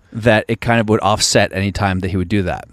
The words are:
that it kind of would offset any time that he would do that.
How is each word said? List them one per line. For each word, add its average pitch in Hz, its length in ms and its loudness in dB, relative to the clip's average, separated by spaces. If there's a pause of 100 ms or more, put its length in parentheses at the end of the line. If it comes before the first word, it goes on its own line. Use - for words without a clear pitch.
(120)
that 110 360 2
it - 140 -4
kind 117 180 2
of 107 100 0
would 107 120 2
offset 104 520 2
any 95 180 -2
time 95 300 -2
that 95 80 -4
he 98 80 -4
would 90 120 -2
do 104 140 0
that. 80 300 -6